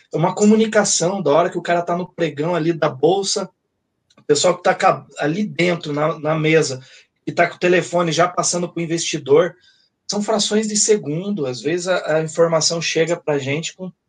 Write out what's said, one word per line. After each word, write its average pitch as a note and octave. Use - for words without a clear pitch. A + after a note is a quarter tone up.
é -
uma F3
comunicação G#3
da C#3+
hora F3
que F3+
o E3+
cara E3+
tá F3
no F3+
pregão D#3+
ali E3
da D#3
bolsa, F#3
o -
pessoal E3+
que -
tá -
ca-, -
ali E3
dentro, E3
na, D#3
na D3+
mesa, D#3
e D3
tá F3
com -
o -
telefone F3
já D#3+
passando F3
pro E3+
investidor, D#3+
são G#3
frações G#3+
de G#3
segundo. F#3
Às B2+
vezes E3+
a, E3+
a D#3+
informação E3
chega E3
pra D3+
gente C#3
com F#3